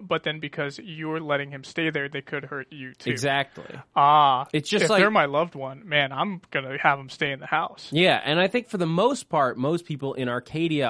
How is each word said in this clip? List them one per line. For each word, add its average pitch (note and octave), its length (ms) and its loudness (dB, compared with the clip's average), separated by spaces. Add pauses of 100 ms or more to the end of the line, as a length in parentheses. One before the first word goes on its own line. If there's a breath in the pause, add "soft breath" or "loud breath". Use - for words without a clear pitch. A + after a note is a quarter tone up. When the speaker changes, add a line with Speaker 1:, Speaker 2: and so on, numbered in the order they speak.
Speaker 1:
but E3+ 220 -2
then D#3 160 -6
because C#3+ 420 -8
you're D#3+ 380 -6
letting C#3+ 300 -2
him C#3 120 -14
stay D#3+ 280 -2
there, C#3+ 180 -2
they D3 140 -8
could C#3+ 240 -8
hurt C#3 260 -12
you C3 220 -16
too. - 160 -6
Speaker 2:
Exactly. C3+ 680 -2 (160)
Speaker 1:
Ah, C#3+ 580 6
Speaker 2:
It's D3+ 160 -2
just G3 180 2
Speaker 1:
if D#3 40 4
Speaker 2:
like G3+ 100 4
Speaker 1:
they're G3+ 100 6
my F#3 160 4
loved D3+ 280 -2
one, C3+ 340 -12
man, C#3+ 220 2
I'm F3 300 -4 (100)
gonna C3+ 280 -4
have C#3+ 200 4
them C3+ 120 -14
stay D3 200 -4
in C3+ 80 -6
the D3 80 -16
house. - 460 -4
Speaker 2:
Yeah, D#3+ 320 4
and D#3 160 2
I F#3+ 80 4
think A#3+ 220 -2
for G#3 80 -6
the F3 80 0
most G3 420 0
part, C3+ 280 0
most D#3 280 -2
people C3+ 300 -6
in B2+ 140 -4
Arcadia C#3+ 600 -2